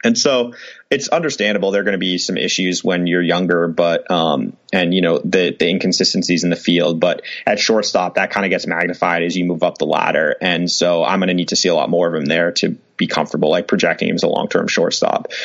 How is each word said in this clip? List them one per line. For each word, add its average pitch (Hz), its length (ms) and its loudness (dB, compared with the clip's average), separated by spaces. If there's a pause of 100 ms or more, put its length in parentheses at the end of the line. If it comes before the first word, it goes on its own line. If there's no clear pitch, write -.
And 117 120 2
so 123 360 0 (380)
it's 139 180 -2
understandable 104 640 0
there 101 100 2
are - 20 -4
gonna 98 140 0
be 90 200 -2
some - 180 -2
issues 90 480 -2
when 87 220 0
you're 87 160 2
younger, 85 460 2
but, 85 420 0
um, 82 460 0 (160)
and, 90 220 2
you 92 80 2
know, 82 160 2
the, 90 400 0
the 82 100 2
inconsistencies 90 760 0
in 87 60 2
the 82 60 0
field, 85 440 2
but 87 220 0 (240)
at 104 140 2
shortstop, 101 540 0
that 95 180 0
kinda 98 160 0
gets 90 180 -2
magnified 87 580 0
as 87 120 -2
you 90 80 0
move 87 200 0
up 82 140 0
the 78 80 0
ladder. 78 540 0
And 87 300 0
so 87 340 2
I'm 98 160 0
gonna 92 140 0
need 87 140 -2
to - 80 -2
see 90 120 2
a 85 60 4
lot 73 160 0
more 85 180 2
of 82 60 -2
him 76 120 -4
there 85 260 2
to - 240 -2 (200)
be 90 120 -2
comfortable, - 420 0
like, 87 160 0
projecting 85 420 0
him 85 60 0
as 87 80 -2
a 80 60 2
long-term 82 400 0
shortstop. - 640 0 (120)